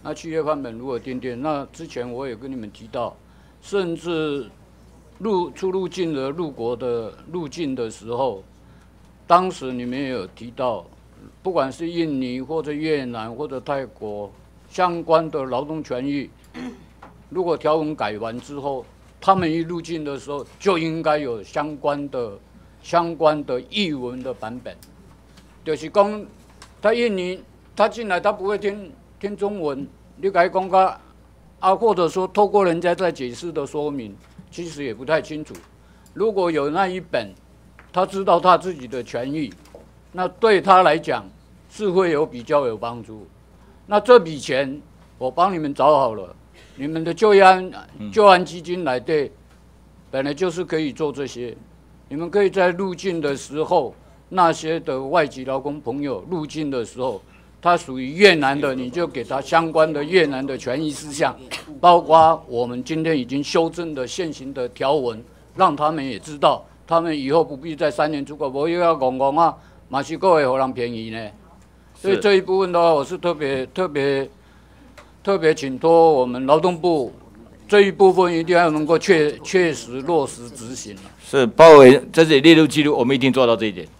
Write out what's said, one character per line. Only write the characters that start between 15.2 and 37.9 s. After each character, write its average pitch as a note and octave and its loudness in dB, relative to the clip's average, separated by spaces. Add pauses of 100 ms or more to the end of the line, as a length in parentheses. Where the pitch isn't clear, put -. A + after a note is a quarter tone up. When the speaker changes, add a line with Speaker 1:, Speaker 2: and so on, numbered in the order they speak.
Speaker 1:
的 D3+ -6
劳 C3 -6
动 D#3 -10
权 B2+ -8
益， C#3+ -6 (1000)
如 F3 -6
果 E3+ -2
条 D3+ 0
文 D3+ -4
改 G#2+ -6
完 A2+ -10
之 C#3+ -14
后， C3+ -8 (340)
他 F#3+ 2
们 F3 0
一 D#3+ -4
入 E3 -8
境 E3 -10
的 C#3 -8
时 C#3 -16
候 C#3+ -10 (140)
就 F#3 0
应 D#3+ -4
该 D3+ 0
有 A#2+ -8
相 D3 -8
关 C#3+ -4
的， A#2 -8 (460)
相 E3+ -2
关 D3+ 0
的 B2+ -6
译 F#3+ -4
文 B2+ -10
的 C3 -10
版 A2 -12
本， F2+ -16 (880)
就 D#3 -4
是 D3+ -10
讲 G#3 0 (560)
他 G#3+ 0
印 A#3 -2
尼 F3+ -8 (320)
他 G#3+ 2
进 A3 -8
来 F3 -2
他 G3+ 0
不 G3 -8
会 G#3 -4
听， G3 -8 (260)
听 G3+ -8
中 G3+ -6
文， C#3+ -6 (300)
你 F3+ -4
跟 G3 -2
他 F3 4
讲 F#3 -4
个 F#3 0 (580)
啊， F#3 2
或 A3 0
者 E3+ 0
说 F#3 -4
透 G3+ 2
过 G3 2
人 E3+ 2
家 F3 0
在 F3 -2
解 B2+ -10
释 E3+ -10
的 D3+ -6
说 D3 -6
明， A2+ -12 (360)
其 E3+ -12
实 C#3+ -12
也 A#2+ -8
不 G#2+ -14
太 D3+ -2
清 D#3 -12
楚。 B2+ -16 (580)
如 G#3 -2
果 F#3 0
有 D3 -2
那 F#3 -2
一 F#3 -6
本， A2 -6 (580)